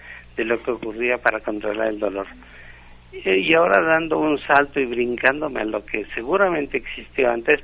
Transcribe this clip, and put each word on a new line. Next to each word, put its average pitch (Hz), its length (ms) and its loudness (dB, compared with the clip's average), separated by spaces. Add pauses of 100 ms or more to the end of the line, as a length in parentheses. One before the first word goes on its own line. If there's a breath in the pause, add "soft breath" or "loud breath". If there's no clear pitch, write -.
(380 loud breath)
de 117 80 -2
lo 113 180 0
que 131 80 -2
ocurría 117 460 -2
para 110 240 0
controlar 107 480 -2
el 107 100 -6
dolor. 98 280 -4 (840 loud breath)
Eh, 190 280 0
y 165 140 2
ahora 180 280 6
dando 160 380 2
un 151 200 2
salto 143 400 2
y 131 60 2
brincándome 123 760 0
a 107 40 -2
lo 107 200 -4
que 104 200 -6 (100)
seguramente 151 640 0
existió 120 540 -2
antes, 117 320 0